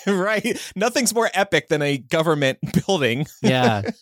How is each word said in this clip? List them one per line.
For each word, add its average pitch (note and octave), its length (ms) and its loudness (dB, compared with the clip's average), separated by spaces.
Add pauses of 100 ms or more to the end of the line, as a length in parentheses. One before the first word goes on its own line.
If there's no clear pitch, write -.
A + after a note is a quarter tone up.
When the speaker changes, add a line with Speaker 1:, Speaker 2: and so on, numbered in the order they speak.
Speaker 1:
<laughs> - 60 -18
Right? G3+ 680 -2
Nothing's A3+ 400 0
more A3+ 200 2
epic F3+ 340 0
than D3+ 140 0
a C#3+ 160 0
government D3+ 600 0 (140)
<laughs> - 140 2
building. C#3+ 400 0 (160)
Speaker 2:
Yeah. B2 400 2 (200)